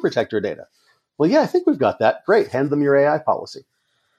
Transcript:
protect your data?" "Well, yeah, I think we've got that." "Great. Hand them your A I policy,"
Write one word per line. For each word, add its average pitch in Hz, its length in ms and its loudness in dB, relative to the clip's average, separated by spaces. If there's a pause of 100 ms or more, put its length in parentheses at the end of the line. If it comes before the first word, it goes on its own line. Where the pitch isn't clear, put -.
protect 123 320 -2
your 107 80 -2
data?" 95 240 -8 (520)
"Well, 156 120 2
yeah, 294 120 4
I 240 60 0
think 359 200 -2
we've 254 120 0
got 107 200 0
that." - 260 0
"Great. - 240 2
Hand 135 200 -2
them 143 120 -2
your 143 140 2
A 143 200 2
I - 20 -2
policy," - 480 -6 (540)